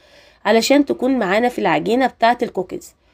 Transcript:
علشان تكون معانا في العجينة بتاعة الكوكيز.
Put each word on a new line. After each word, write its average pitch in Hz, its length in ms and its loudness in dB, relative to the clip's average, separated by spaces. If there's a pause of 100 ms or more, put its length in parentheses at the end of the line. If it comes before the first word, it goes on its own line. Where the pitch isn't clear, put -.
(460)
علشان 226 400 2
تكون 262 340 -2
معانا 214 300 0
في 247 100 -10
العجينة 202 480 0
بتاعة 240 360 0
الكوكيز. - 520 -10 (180)